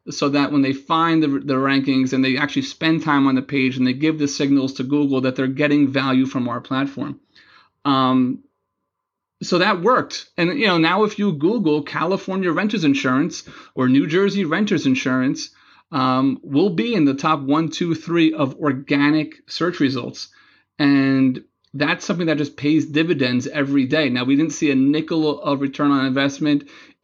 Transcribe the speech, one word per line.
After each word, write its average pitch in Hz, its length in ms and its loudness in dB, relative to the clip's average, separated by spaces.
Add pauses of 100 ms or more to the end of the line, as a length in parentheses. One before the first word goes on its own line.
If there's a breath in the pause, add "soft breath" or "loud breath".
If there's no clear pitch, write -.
(100)
so 147 200 -2
that 143 220 0
when 143 100 2
they 135 100 0
find 160 500 0
the, 147 60 2
the 139 260 -2
rankings 135 580 0
and 131 120 2
they 131 140 0
actually 143 240 -2
spend 160 400 -2
time 143 240 2
on 131 80 2
the 127 80 0
page 131 340 -2
and 127 100 2
they 127 60 2
give 156 260 0
the 143 100 0
signals 139 460 0
to - 80 -8
Google 139 380 0
that 131 160 -2
they're 135 100 -2
getting 143 420 2
value 135 360 2
from 127 240 -4
our 120 140 -6
platform. 135 580 -6 (640 soft breath)
Um, 131 580 2 (1000)
so 175 160 0
that 185 240 0
worked. - 560 -2
And, 170 200 0
you 220 80 2
know, 175 120 2
now 170 260 2
if 202 140 -4
you 202 140 0
Google 156 500 0
California 185 680 -4
renters 190 340 -2
insurance 139 640 0 (280 loud breath)
or 131 140 0
New 139 180 4
Jersey 190 400 0
renters 160 400 0
insurance, 131 640 0 (420 soft breath)
um, 131 500 0
we'll 147 280 0
be 226 240 -2
in 165 100 2
the 139 100 2
top 156 260 0
one, 151 280 0
two, 165 260 -4
three 165 380 0
of 143 240 -2
organic 147 800 0 (120)
search 175 320 -4
results. 131 500 -4 (500 soft breath)
And 135 640 2 (300)
that's 147 320 -2
something 170 220 -2
that 147 100 0
just 147 180 -4
pays 151 300 0
dividends 147 600 0
every 139 380 0
day. 143 240 0
Now, 123 160 -2
we 135 120 2
didn't 151 160 0
see 151 180 0
a 135 40 0
nickel 151 680 0
of 139 180 -2
return 139 300 0
on 135 160 2
investment 139 600 0 (360 loud breath)